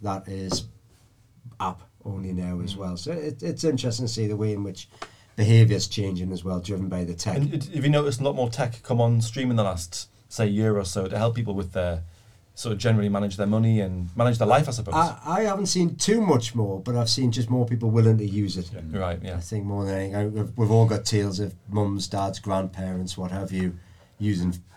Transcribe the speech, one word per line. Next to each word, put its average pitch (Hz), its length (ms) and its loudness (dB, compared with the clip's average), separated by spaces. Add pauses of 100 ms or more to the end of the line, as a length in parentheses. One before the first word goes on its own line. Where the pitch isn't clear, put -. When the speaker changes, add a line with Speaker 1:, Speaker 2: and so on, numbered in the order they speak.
Speaker 1:
that 95 260 -6
is 95 380 -6 (920)
app 90 220 -6 (240)
only 95 260 -8
now 90 300 -4
as 98 140 -6
Speaker 2:
Mm. - 20 -10
Speaker 1:
well. 90 180 -6
So 147 160 -8
it, 156 320 -8
it's 170 200 -4
interesting 127 420 0
to 110 80 -4
see 110 140 0
the 104 100 -2
way 107 160 0
in 101 100 -4
which 95 240 -10 (480)
behaviour's 110 520 8
changing 92 440 -4
as 87 120 -6
well, 90 160 -4
driven 92 300 -4
by 90 160 -2
the 85 100 -6
tech. 113 220 -2
Speaker 2:
And 143 160 0
it, 151 200 -4
have 135 100 -2
you 143 60 4
noticed 147 320 2
a - 20 -2
lot 143 120 0
more 120 140 0
tech 123 340 -4
come 120 180 0
on 117 200 6
stream 127 280 -2
in 120 60 2
the 110 80 4
last, - 460 -6 (180)
say, 110 200 -2
year 107 300 2
or 98 80 -2
so 95 220 -4
to 104 100 -4
help 113 160 2
people 107 220 -4
with 95 160 -4
their, 87 320 -2 (520)
sort 110 180 -6
of 98 40 -2
generally 110 300 2
manage 101 300 -2
their 101 100 0
money 110 320 4
and 90 380 -2
manage 117 200 2
their 110 100 2
life, 139 200 6
I 127 40 -4
suppose? 117 220 -6
Speaker 1:
I, 165 320 2
I 180 180 0
haven't 202 240 0
seen 175 280 0
too 226 240 2
much 135 360 2
more, 98 260 -2
but 120 160 -2
I've 117 120 2
seen 127 220 2
just 117 180 -2
more 123 160 2
people 113 240 0
willing 110 280 6
to 104 80 0
use 98 320 -2
it. 87 160 -8
Speaker 2:
Yeah. 82 260 -6
Right, 87 240 -2
yeah. 90 140 -8
Speaker 1:
I - 20 -4
think 101 240 -6
more 101 220 -2
than 98 100 -2
anything, 98 220 -4
I, 104 80 0
we've, 107 320 -4
we've 110 140 2
all 113 140 8
got 107 200 0
tales 101 340 0
of 101 160 -4 (140)
mums, 98 400 -2
dads, 98 300 -4
grandparents, 95 800 -4
what 90 140 -6
have 95 220 -6
you, 92 240 -2 (400)
using, 90 420 0 (180)